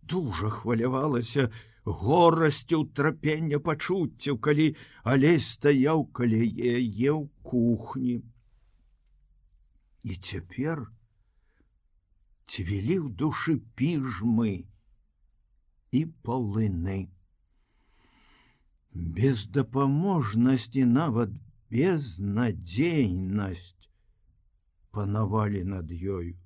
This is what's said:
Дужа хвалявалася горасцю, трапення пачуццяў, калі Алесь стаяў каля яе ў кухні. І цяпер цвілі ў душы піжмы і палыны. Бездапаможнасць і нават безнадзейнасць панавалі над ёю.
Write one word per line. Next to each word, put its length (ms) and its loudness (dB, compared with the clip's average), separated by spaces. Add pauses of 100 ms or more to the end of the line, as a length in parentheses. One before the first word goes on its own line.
Дужа 480 -4
хвалявалася 1000 0 (340)
горасцю, 1000 4
трапення 760 -2
пачуццяў, 800 -2
калі 320 4 (280)
Алесь 520 4
стаяў 560 4
каля 320 2
яе 720 0
ў 160 -4 (160)
кухні. 760 0 (1800)
І 160 -8
цяпер 720 -6 (1600)
цвілі 480 -2
ў 160 -4
душы 480 -2 (160)
піжмы 880 0 (1300)
і 120 2 (180)
палыны. 880 -4 (1800)
Бездапаможнасць 1800 0
і 100 4
нават 440 2 (420)
безнадзейнасць 2250 -2 (1040)
панавалі 680 -2
над 280 -6
ёю. 440 -6 (100)